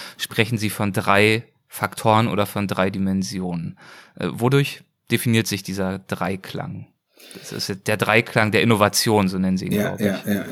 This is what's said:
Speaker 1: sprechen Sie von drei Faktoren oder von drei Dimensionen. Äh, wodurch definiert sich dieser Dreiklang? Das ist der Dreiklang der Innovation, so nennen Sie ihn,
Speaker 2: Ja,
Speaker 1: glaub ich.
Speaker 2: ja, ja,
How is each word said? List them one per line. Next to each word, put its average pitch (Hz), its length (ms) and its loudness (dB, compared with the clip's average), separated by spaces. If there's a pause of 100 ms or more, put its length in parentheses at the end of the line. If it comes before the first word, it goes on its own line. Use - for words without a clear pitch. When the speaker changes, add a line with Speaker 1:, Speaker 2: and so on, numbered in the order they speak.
(160)
Speaker 1:
sprechen 113 420 -2
Sie 107 100 -2
von 101 240 -4
drei 107 520 2 (240)
Faktoren 110 580 2
oder 95 180 0
von 101 220 -4
drei 95 240 0
Dimensionen. 95 880 -4 (380)
Äh, 95 160 -6
wodurch 135 500 0 (300)
definiert 113 340 2
sich 98 160 -4
dieser 95 380 -4
Dreiklang? 95 880 -8 (500)
Das - 140 -16
ist 101 340 -8
der 107 120 0
Dreiklang 107 520 2
der 98 120 4
Innovation, 104 640 4
so 92 100 -4
nennen 92 200 2
Sie - 80 -6
ihn, - 80 -2
Speaker 2:
Ja, 104 200 0
Speaker 1:
glaub - 60 -8
ich. 107 60 2
Speaker 2:
ja, 95 200 -2
ja, 101 260 -2